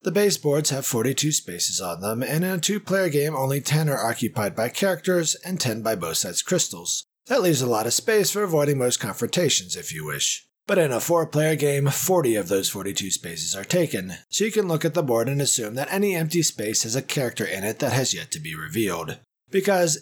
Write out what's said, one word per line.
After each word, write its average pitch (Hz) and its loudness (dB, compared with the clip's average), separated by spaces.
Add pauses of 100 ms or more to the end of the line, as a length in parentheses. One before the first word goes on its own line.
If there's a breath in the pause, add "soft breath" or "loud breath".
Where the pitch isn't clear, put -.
The 190 -2
base 202 4
boards 147 2
have 139 -2
forty-two 131 0
spaces - -4
on 87 -6
them, 110 -2
and 170 0
in 185 0
a 185 -2
two-player 190 0
game, 147 0
only 135 0
ten 151 2
are 117 0
occupied 117 -2
by 120 0
characters 180 0
and 185 -4
ten 113 -2
by 110 0
both 82 -4
sets' 87 -2
crystals. - -2 (220)
That 262 2
leaves 160 4
a 127 0
lot 110 2
of 120 0
space 214 2
for 208 0
avoiding 147 2
most 123 2
confrontations, 107 0
if 87 -10
you 78 -8
wish. - -4 (220)
But 196 4
in 156 4
a 117 0
four-player 156 2
game, 143 2
forty 139 4
of 95 -2
those 98 2
forty-two 98 -6
spaces 85 -6
are 98 -8
taken, 104 0 (160)
so - 0
you 214 0
can 202 0
look 160 0
at 160 0
the 175 0
board 117 2
and 139 0
assume 113 0
that 135 -4
any 196 2
empty 165 0
space 110 -2
has 113 -4
a 135 0
character 120 -2
in 92 -4
it - -2
that 131 0
has 131 0
yet 85 -8
to 82 -8
be 78 -8
revealed. 82 -4 (320)
Because, 190 2